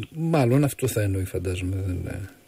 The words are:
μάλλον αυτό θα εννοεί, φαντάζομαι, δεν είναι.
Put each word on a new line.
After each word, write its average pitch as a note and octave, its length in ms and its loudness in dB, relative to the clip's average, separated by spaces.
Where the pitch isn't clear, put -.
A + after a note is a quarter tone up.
μάλλον D3+ 520 4
αυτό C3 240 0
θα A#2 140 0
εννοεί, F#2+ 240 0
φαντάζομαι, F#2 500 -4
δεν F#2+ 200 -2
είναι. F2 340 -6